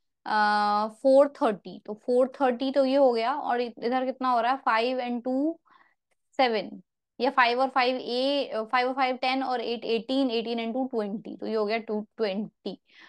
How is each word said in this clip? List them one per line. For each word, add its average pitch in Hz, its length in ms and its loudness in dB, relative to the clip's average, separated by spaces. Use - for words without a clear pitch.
अ, 208 640 2
फ़ोर 277 380 6
थर्टी। 202 440 -2
तो 208 80 -10
फ़ोर 254 260 2
थर्टी 262 300 0
तो 269 140 2
ये 262 100 2
हो 269 180 6
गया, 233 200 0
और 247 280 -2
इ-, 233 120 -6
इधर 254 220 0
कितना 254 240 -2
हो 240 120 2
रहा 233 100 2
है, 269 60 0
फ़ाइव 247 420 0
and 240 240 -6
टू 277 360 -2
सेवन, 208 420 0
या 240 120 0
फ़ाइव 247 300 2
और 269 80 2
फ़ाइव 254 280 0
ए-, 262 500 -2
अ, 220 160 -6
फ़ाइव 247 240 0
और 262 60 -2
फ़ाइव 254 240 0
टेन 262 260 -2
और 254 180 -2
एट 233 240 -6
एटीन, 254 460 0
एटीन 233 280 -2
and 226 140 -4
टू 262 140 -2
ट्वेंटी, 208 500 -6
तो 202 100 -8
ये 220 80 -4
हो 214 100 0
गया 214 120 -2
टू 220 220 -4
ट्वेंटी। 202 600 -4